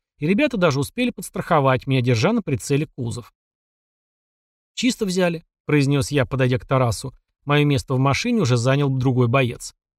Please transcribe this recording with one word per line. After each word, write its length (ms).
и 80
ребята 300
даже 220
успели 320
подстраховать 800
меня, 120
держа 320
на 100
прицеле 440
кузов. 460
«Чисто 320
взяли», 380
произнес 440
я, 140
подойдя 340
к 80
Тарасу. 460
Мое 200
место 300
в 40
машине 420
уже 160
занял 320
другой 400
боец. 460